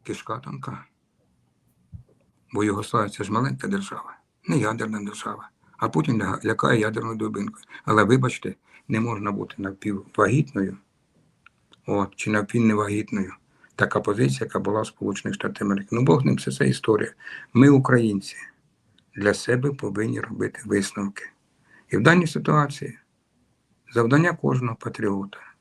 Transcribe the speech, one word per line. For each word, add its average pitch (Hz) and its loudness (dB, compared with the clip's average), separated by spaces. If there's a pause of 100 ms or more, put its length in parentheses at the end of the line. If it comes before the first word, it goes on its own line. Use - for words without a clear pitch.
Кишка - -10
тонка. 131 -12 (1700)
Бо 104 0
Югославія — 107 -2
це 104 -8
ж 98 -6
маленька 131 -2
держава, - -8 (320)
не 165 2
ядерна 110 -2
держава. 104 -10 (300)
А 110 -2
Путін 135 0
ля-, 95 -4
лякає 113 2
ядерною 110 -2
дубинкою. 107 -6 (200)
Але, 107 6
вибачте, 117 2 (340)
не 110 0
можна 107 -4
бути 101 -8
напіввагітною, 98 0 (1080)
от, 101 0
чи - -4
напівневагітною. 104 0 (440)
Така 104 2
позиція, 117 0
яка - -4
була 101 0
в 107 -4
Сполучених 101 -6
Штатах 104 -6
Америки. 101 0
Ну, 117 0
Бог 147 6
з - -2
ним, 131 2
це, - -6
це 135 0
історія. - 0 (420)
Ми, 127 10
українці, 120 4 (800)
для 101 2
себе 123 0
повинні 107 -4
робити 104 -6
висновки. 101 -2 (680)
І - -2
в 101 0
даній 165 6
ситуації 151 -2 (960)
завдання 143 4
кожного 127 -2
патріота 98 -4 (220)